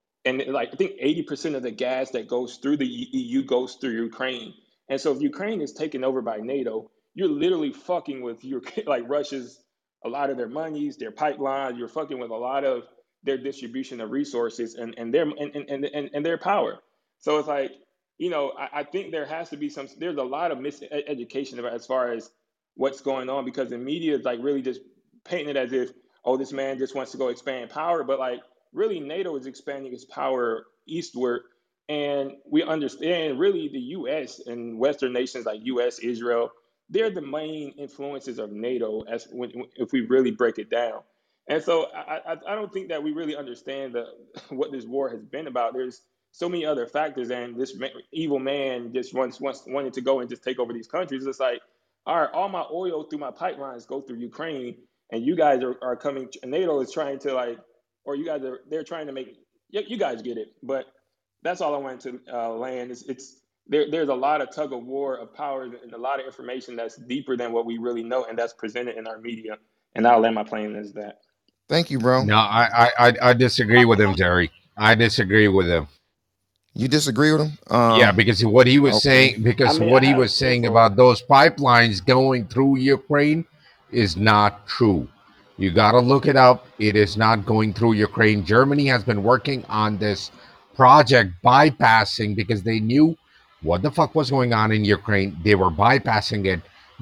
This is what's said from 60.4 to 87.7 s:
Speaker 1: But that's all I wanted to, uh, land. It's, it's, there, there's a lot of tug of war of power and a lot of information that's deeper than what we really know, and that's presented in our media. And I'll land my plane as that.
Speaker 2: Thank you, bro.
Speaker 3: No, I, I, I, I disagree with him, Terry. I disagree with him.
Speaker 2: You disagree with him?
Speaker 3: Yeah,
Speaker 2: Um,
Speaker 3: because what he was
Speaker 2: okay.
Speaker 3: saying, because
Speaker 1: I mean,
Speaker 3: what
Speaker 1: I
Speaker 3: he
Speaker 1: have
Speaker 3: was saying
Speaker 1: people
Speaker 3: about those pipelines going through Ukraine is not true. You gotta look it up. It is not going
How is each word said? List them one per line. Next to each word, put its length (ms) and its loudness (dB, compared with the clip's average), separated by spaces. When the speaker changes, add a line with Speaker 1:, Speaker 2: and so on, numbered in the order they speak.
Speaker 1:
But 240 -8
that's 180 -6
all 140 -2
I 40 -4
wanted 220 -10
to, 80 -14
uh, 160 -6
land. 400 -10
It's, 120 -16
it's, 380 -16
there, 240 0
there's 180 -2
a 60 -2
lot 260 0
of 140 -8
tug 180 -6
of 120 -12
war 320 -6
of 180 -16
power 300 -8
and 280 -18
a 60 -16
lot 220 -4
of 60 -14
information 500 -12
that's 200 -10
deeper 400 -6
than 160 -6
what 140 -2
we 120 -6
really 260 -6
know, 200 -4
and 140 -8
that's 160 -4
presented 420 -8
in 100 -12
our 120 -12
media. 400 -12
And 120 2
I'll 140 8
land 140 4
my 100 -4
plane 320 -8
as 180 -14
that. 240 -14
Speaker 2:
Thank 220 0
you, 80 -2
bro. 260 4
Speaker 3:
No, 120 4
I, 360 4
I, 360 6
I, 140 6
I 120 8
disagree 500 6
with 160 6
him, 140 4
Terry. 360 2
I 160 6
disagree 540 4
with 200 4
him. 200 0
Speaker 2:
You 140 -2
disagree 440 4
with 80 4
him? 180 -4
Speaker 3:
Yeah, 200 8
Speaker 2:
Um, 60 2
Speaker 3:
because 280 4
what 240 8
he 100 8
was 180 8
Speaker 2:
okay. 40 2
Speaker 3:
saying, 100 -6
because 340 4
Speaker 1:
I 40 2
mean, 100 4
Speaker 3:
what 120 8
Speaker 1:
I 40 6
Speaker 3:
he 60 6
Speaker 1:
have 80 4
Speaker 3:
was 140 2
saying 280 2
Speaker 1:
people 140 2
Speaker 3:
about 200 8
those 260 8
pipelines 800 6
going 420 4
through 320 2
Ukraine 680 2
is 260 2
not 520 4
true. 400 2
You 160 0
gotta 260 6
look 280 4
it 100 4
up. 320 8
It 160 2
is 220 4
not 280 4
going 300 2